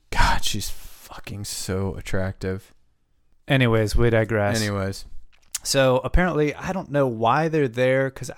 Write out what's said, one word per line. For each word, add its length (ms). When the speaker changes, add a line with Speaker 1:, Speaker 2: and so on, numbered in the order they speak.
Speaker 1:
God, 340
she's 260
fucking 760
so 520
attractive. 760
Speaker 2:
Anyways, 480
we 160
digress. 520
Speaker 1:
Anyways. 420
Speaker 2:
So 420
apparently, 500
I 180
don't 180
know 160
why 420
they're 200
there, 420
'cause 280